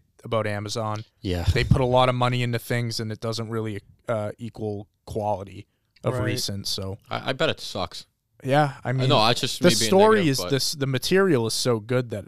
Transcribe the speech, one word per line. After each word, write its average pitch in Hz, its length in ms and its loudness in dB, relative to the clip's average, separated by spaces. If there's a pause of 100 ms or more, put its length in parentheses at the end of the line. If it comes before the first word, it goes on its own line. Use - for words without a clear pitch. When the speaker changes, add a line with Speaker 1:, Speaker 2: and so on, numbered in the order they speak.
(240)
Speaker 1:
about 113 240 -2
Amazon. 107 580 -4 (160)
Speaker 2:
Yeah. 90 220 -2 (100)
Speaker 1:
They 117 100 2
put - 180 4
a 127 40 2
lot 127 240 4
of 123 60 0
money 123 260 0
into 120 160 -2
things, 120 420 -4
and 110 120 -6
it 110 80 -10
doesn't 113 300 -6
really, 110 320 -6 (280)
uh, 107 300 -2
equal 107 480 -8 (180)
quality 98 640 -6 (360)
of 117 120 -2
Speaker 3:
Right. 107 80 -2
Speaker 1:
recent. 104 440 -4
So 95 300 -6 (100)
Speaker 4:
I, 113 220 -6
I 135 40 -2
bet 139 160 0
it 110 100 -4
sucks. - 480 -8 (360)
Speaker 1:
yeah, 139 300 2 (100)
I 123 60 -4
Speaker 4:
I - 20 -2
Speaker 1:
mean, 131 180 0
Speaker 4:
know, 113 140 6
that's 120 180 4
just - 200 -4
Speaker 1:
the 175 80 6
Speaker 4:
me 117 60 6
being 110 120 2
Speaker 1:
story 208 340 8
Speaker 4:
negative, 151 100 4
Speaker 1:
is 131 80 0
Speaker 4:
but 90 100 -4
Speaker 1:
this, 135 240 0
the 135 140 -2
material 139 580 2
is 110 80 -2
so 120 260 0
good 120 300 -2
that 104 180 -8